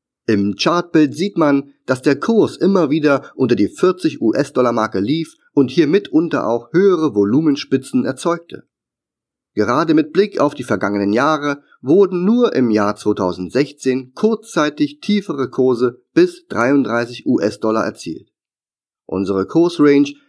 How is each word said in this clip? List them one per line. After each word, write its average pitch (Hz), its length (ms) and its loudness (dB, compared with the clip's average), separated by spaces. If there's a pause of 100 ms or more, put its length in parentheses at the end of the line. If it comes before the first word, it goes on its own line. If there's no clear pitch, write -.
(260)
Im 101 300 0
Chartbild 160 600 0
sieht 196 220 -4
man, 143 360 0 (120)
dass 127 160 -2
der 143 180 0
Kurs 208 380 0
immer 175 320 2
wieder 143 460 0
unter 120 200 0
die 185 140 0
vierzig 180 520 -2
U-S-Dollar 123 520 0
Marke 110 260 -2
lief 151 360 -4 (180)
und 127 180 2
hier 151 160 2
mitunter 160 600 0
auch 117 260 -4
höhere 165 420 2
Volumenspitzen 131 880 0
erzeugte. 165 640 -6 (840)
Gerade 131 400 0
mit 151 200 0
Blick 202 260 0
auf 143 140 0
die 127 100 -12
vergangenen 101 500 -2
Jahre 143 500 -2 (180)
wurden 180 440 2
nur 233 280 2
im 123 160 2
Jahr 104 260 0
zweitausendsechzehn 117 1160 -4
kurzzeitig 151 880 -2
tiefere 165 500 -4
Kurse 123 540 -2 (100)
bis 175 340 0
dreiunddreißig 120 800 -2
U-S-Dollar 110 580 -2
erzielt. - 460 -10 (760)
Unsere 95 420 -2
Kursrange 147 640 2 (160)